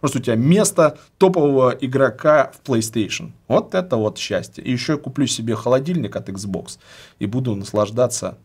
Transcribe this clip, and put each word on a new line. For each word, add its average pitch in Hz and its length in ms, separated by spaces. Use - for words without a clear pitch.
Просто 143 160
у 117 40
тебя 117 140
место 160 640
топового 147 600
игрока 135 760
в - 140
PlayStation. 113 640
Вот - 280
это 180 200
вот 107 220
счастье. - 460
И 127 80
еще 127 220
я 147 40
куплю 135 300
себе 113 280
холодильник 131 600
от 113 140
Xbox 98 500
и - 80
буду 120 280
наслаждаться 107 880